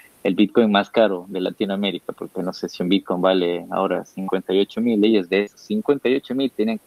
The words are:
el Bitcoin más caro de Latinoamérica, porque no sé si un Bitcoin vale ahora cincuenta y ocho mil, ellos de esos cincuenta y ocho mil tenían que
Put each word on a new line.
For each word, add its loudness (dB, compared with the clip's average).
el 0
Bitcoin 4
más 2
caro 2
de -6
Latinoamérica, -4
porque -10
no -4
sé -8
si -8
un -2
Bitcoin 0
vale 0
ahora -2
cincuenta -4
y 4
ocho -2
mil, 2
ellos 2
de 2
esos -14
cincuenta -2
y 2
ocho -4
mil -2
tenían -2
que -20